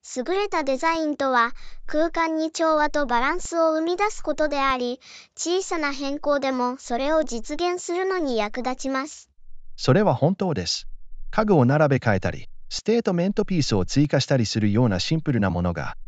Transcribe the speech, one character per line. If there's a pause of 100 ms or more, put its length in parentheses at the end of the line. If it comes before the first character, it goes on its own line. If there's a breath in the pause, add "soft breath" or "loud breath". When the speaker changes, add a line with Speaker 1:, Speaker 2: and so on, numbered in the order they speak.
(160)
Speaker 1:
優
れ
た
デ
ザ
イ
ン
と
は、 (320 loud breath)
空
間
に
調
和
と
バ
ラ
ン
ス
を
生
み
出
す
こ
と
で
あ
り、 (360 loud breath)
小
さ
な
変
更
で
も
そ
れ
を
実
現
す
る
の
に
役
立
ち
ま
す。 (440)
Speaker 2:
そ
れ
は
本
当
で
す。 (440)
家
具
を
並
べ
替
え
た
り、 (200)
ス
テ
ー
ト
メ
ン
ト
ピ
ー
ス
を
追
加
し
た
り
す
る
よ
う
な
シ
ン
プ
ル
な
も
の
が (100)